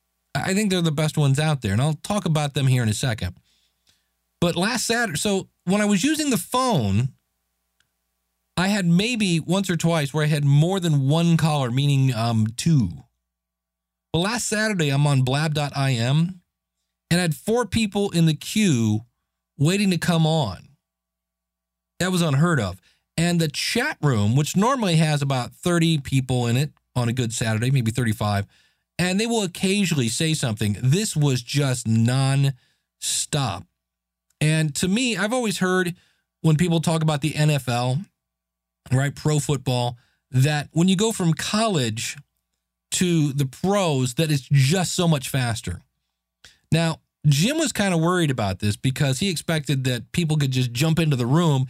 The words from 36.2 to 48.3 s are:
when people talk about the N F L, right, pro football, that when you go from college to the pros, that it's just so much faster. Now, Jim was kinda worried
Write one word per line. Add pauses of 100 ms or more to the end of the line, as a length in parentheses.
when
people
talk
about
the
N
F
L, (880)
right,
pro
football, (320)
that
when
you
go
from
college (760)
to
the
pros,
that
it's
just
so
much
faster. (880)
Now, (260)
Jim
was
kinda
worried